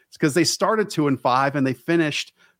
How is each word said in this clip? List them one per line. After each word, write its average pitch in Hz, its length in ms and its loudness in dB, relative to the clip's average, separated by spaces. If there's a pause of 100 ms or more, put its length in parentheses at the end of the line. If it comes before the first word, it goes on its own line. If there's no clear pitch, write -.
It's - 80 -20
'cause 147 180 0
they 170 100 4
started 208 440 0
two 147 200 -2
and 135 120 0
five 135 360 0
and 135 100 0
they 127 80 -2
finished 165 580 -2 (280)